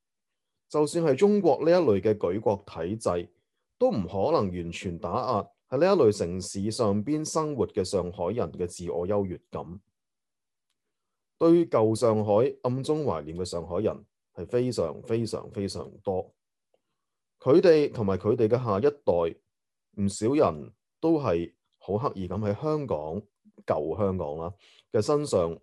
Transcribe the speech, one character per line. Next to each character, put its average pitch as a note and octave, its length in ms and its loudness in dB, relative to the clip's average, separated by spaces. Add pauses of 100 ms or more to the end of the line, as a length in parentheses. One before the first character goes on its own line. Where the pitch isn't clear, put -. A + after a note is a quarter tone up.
(680)
就 D3+ 180 0
算 E3 180 -2
係 C#3 100 4
中 G3+ 260 4
國 D#3+ 240 2
呢 E3 60 4
一 F3 40 6
類 B2 260 4
嘅 G#2+ 160 2
舉 F#2+ 240 -2
國 G#2 260 -2
體 F2 300 -6
制， F2+ 320 -4 (500)
都 B3+ 120 4
唔 B2 120 0
可 G2+ 300 -2
能 A2 180 2
完 E2+ 220 -6
全 E2+ 260 -8
打 E2+ 120 -8
壓 A#2 680 -4
喺 C#3 40 0
呢 F3 60 4
一 G3 120 4
類 A2+ 180 6
城 F2+ 240 -4
市 G2 300 -6
上 G#2 340 0
邊 D3+ 200 -4
生 D3+ 300 -4
活 G2 140 -2
嘅 F#2+ 160 -2
上 F2+ 260 -2
海 F2 160 -6
人 G2+ 260 -4
嘅 F2 140 -6
自 E2+ 240 -10
我 F2 160 -4
優 G2+ 180 0
越 F2+ 140 -8 (120)
感。 E2+ 300 -12 (1600)
對 E3 280 6
舊 A2 280 4
上 A2 300 2
海 A2 380 4
暗 B2+ 200 -4
中 D3+ 220 -2
懷 E2 180 -2
念 D#2+ 160 -12
嘅 F#2 60 -4
上 E2+ 220 -6
海 F2+ 120 -4
人 G2+ 260 -2 (300)
係 F2 120 -12
非 B2 260 0
常 E2+ 300 -4
非 A#2 220 -2
常 - 260 -8
非 G2 160 -4
常 F2+ 240 -8 (120)
多， F#2 320 -4 (1040)
佢 C#3 220 4
哋 D#3 300 6
同 A2+ 140 -4
埋 F#2+ 140 0
佢 G#2+ 180 0
哋 A#2 100 4
嘅 A#2+ 160 0
下 G#2 160 0
一 C#3+ 120 2 (140)
代， E2+ 360 0 (640)
唔 G2+ 60 0
少 A2 260 -2
人 E2 380 0 (280)
都 E3 180 2
係 F2 340 -2 (260)
好 F#2+ 180 -4
刻 A#2+ 180 -2
意 F#2 140 -8
咁 F#2 100 -6
喺 G#2+ 240 -4
香 D3+ 240 -4
港， D#2+ 360 -6 (440)
舊 D#2 300 -2
香 F#2+ 220 -2
港 D2+ 180 -6
啦， E2 180 -8 (380)
嘅 A2+ 80 0
身 D3 240 0
上 F2 380 0